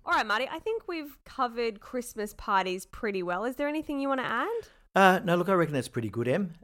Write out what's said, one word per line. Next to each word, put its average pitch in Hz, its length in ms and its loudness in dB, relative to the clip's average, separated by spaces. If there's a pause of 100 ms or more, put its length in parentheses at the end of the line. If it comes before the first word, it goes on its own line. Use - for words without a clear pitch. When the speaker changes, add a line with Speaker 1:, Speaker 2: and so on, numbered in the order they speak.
Speaker 1:
All 339 80 0
right, 277 120 2
Marty, 214 240 0
I 311 80 -8
think 440 300 -4
we've 311 280 -8 (100)
covered 233 540 -4
Christmas 226 540 -8
parties 185 540 0
pretty 202 340 -4
well. 180 240 -2
Is 254 120 -4
there 285 100 -2
anything 294 320 -4
you 277 80 -2
want 269 140 0
to - 40 -2
add? 254 240 -2 (460)
Speaker 2:
Uh, 190 280 8
no, 175 120 2
look, 175 140 2
I 190 40 6
reckon 160 220 2
that's 123 120 0
pretty 110 220 -4
good, 117 180 -2
Em, 170 260 0 (100)